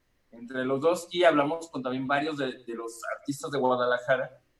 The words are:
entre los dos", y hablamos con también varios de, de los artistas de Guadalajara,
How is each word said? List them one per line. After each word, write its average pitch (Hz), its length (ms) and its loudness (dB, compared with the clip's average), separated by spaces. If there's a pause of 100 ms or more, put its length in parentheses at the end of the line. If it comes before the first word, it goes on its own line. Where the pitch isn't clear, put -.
(340)
entre 127 320 -6
los 135 160 0
dos", 170 300 2
y 175 140 2
hablamos 156 460 4
con 135 120 -8
también 131 240 -4
varios 143 320 0
de, 127 260 -6
de 117 100 -8
los 113 260 -10 (180)
artistas 143 320 -8
de 143 80 -2
Guadalajara, 127 840 0 (200)